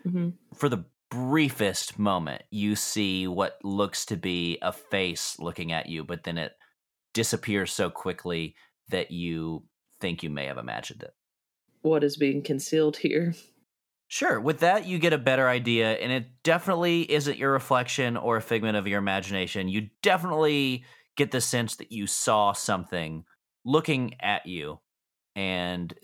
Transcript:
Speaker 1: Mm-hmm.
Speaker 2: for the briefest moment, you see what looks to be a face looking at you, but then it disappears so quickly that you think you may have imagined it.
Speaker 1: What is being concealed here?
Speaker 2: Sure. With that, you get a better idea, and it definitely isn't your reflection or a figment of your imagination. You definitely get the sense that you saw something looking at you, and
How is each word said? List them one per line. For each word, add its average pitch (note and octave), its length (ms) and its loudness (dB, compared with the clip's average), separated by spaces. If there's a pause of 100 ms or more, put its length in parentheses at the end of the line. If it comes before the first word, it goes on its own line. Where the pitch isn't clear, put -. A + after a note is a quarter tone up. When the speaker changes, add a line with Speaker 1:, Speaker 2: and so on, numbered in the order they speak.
Speaker 1:
Mm-hmm. F3 240 0 (240)
Speaker 2:
for D3 140 2
the A2+ 160 0 (260)
briefest B2+ 880 2
moment, F2+ 520 0
you G#2 260 0
see F#2+ 500 0
what F#2 380 -2
looks G2 420 -2
to G#2+ 100 -2
be E2+ 460 -2
a F2+ 100 0
face - 680 -4
looking E2 320 -6
at D#2+ 160 -4
you, D#2+ 160 -6
but E2+ 200 -8
then E2+ 140 -4
it D#2 140 -6 (600)
disappears G#2+ 580 0
so F2+ 180 0
quickly E2+ 640 -6 (360)
that F#2 200 -2
you E2 540 -4 (360)
think F2 220 -4
you D#2+ 80 -6
may C#2 160 -6
have C2+ 120 -8
imagined A#1 440 -10
it. - 120 -16 (680)
Speaker 1:
What D#3 220 4
is C#3+ 120 0
being C#3+ 260 2
concealed D3+ 560 0
here? E3 360 0 (720)
Speaker 2:
Sure. - 340 0
With C#3+ 200 0
that, F3+ 260 4
you F#3 120 -2
get E3 140 4
a D3+ 60 4
better C3 300 2
idea, A#2 440 4
and A2+ 200 -2
it B2+ 140 -2 (180)
definitely E3+ 640 2
isn't D3 280 2
your C#3 140 2
reflection B2+ 640 2
or A#2 200 0
a A2 60 0
figment A2 340 0
of G2 100 0
your G2+ 120 2
imagination. G2 680 -2
You G#2 200 -2 (140)
definitely D3+ 840 2 (320)
get C#3 160 2
the C3 80 2
sense A#2+ 360 0
that - 140 -18
you G#2 160 -4
saw G#2 460 4
something E2+ 720 -4 (400)
looking C3+ 560 0
at G2 260 0
you, D#2+ 320 -8 (560)
and F2+ 580 -2 (120)